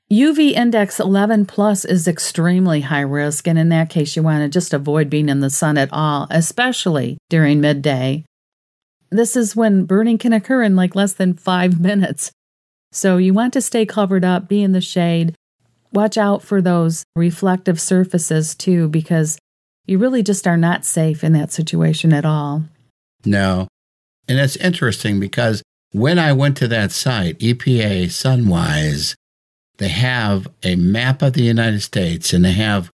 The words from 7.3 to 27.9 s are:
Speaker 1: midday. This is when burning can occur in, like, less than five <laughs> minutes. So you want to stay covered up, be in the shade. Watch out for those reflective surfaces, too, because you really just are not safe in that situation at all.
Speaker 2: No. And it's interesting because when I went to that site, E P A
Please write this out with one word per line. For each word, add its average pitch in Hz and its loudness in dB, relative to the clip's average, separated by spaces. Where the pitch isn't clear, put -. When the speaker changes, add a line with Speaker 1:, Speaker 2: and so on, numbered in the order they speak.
Speaker 1:
midday. 139 0
This 226 0
is 226 0
when 208 2
burning 220 2
can 233 0
occur 240 0
in, 196 2
like, 180 2
less 196 0
than 185 0
five 180 0
<laughs> 180 2
minutes. - -2
So 185 0
you 190 4
want 240 0
to 277 0
stay 226 -2
covered 190 0
up, 180 0
be 208 0
in 190 2
the 185 0
shade. 170 -2
Watch 208 0
out 202 0
for 196 0
those 170 0
reflective 175 0
surfaces, 165 -2
too, 170 0
because 156 -2
you 190 0
really 254 2
just 196 -2
are 170 2
not 170 2
safe 160 -2
in 156 2
that 156 0
situation 160 0
at 147 0
all. 151 -2
Speaker 2:
No. 95 0
And 123 0
it's 135 0
interesting 117 -2
because 110 -2
when 139 2
I 156 2
went 139 2
to 127 -2
that 110 -2
site, 95 -4
E 117 0
P 123 0
A 98 0